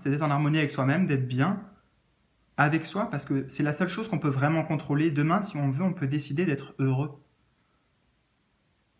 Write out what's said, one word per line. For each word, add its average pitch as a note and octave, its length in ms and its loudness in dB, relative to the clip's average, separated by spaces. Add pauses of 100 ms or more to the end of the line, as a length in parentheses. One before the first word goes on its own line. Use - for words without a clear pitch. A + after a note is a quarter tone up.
C'est C#3+ 60 0
d'être D3 140 0
en D3+ 60 0
harmonie D3 280 2
avec D3 140 0
soi-même, D3 360 2
d'être C3 180 0
bien C#3 380 0 (920)
avec D3+ 260 4
soi, A3 260 -4
parce C#3+ 140 -6
que C3+ 240 -2
c'est - 160 -4
la D3 80 0
seule F3 160 0
chose A3 220 -6
qu'on D#3 100 -2
peut D3+ 80 0
vraiment D3 360 2
contrôler. D#3 480 0
Demain, D#3 300 2
si - 140 -8
on C#3 160 0
veut, D#3 140 -2
on F3 80 2
peut C#3 140 -4
décider D3 380 -2
d'être C#3+ 340 -4
heureux. C3+ 420 0 (1800)